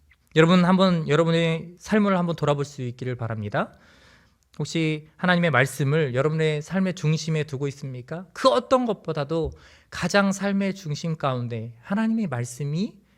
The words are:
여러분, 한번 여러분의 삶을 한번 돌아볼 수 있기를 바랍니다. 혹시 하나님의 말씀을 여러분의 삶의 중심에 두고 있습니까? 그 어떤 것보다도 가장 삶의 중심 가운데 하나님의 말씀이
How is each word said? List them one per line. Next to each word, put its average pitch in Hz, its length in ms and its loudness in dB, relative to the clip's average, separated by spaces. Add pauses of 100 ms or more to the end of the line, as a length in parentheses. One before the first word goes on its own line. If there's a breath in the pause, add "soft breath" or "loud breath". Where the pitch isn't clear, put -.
(360)
여러분, 170 300 8
한번 180 420 4
여러분의 165 680 2
삶을 202 400 2
한번 170 180 0
돌아볼 147 300 0
수 135 160 -14
있기를 127 340 -6
바랍니다. 113 600 -6 (840 soft breath)
혹시 156 580 -4
하나님의 175 340 2
말씀을 135 640 2
여러분의 151 460 0
삶의 185 340 -2
중심에 156 480 -2
두고 143 260 -6
있습니까? 135 600 -12
그 - 180 2
어떤 247 360 2
것보다도 156 680 -4 (380 loud breath)
가장 196 420 2
삶의 196 440 -2
중심 156 400 -6
가운데 120 680 -4
하나님의 220 460 -2
말씀이 143 680 -6 (220 soft breath)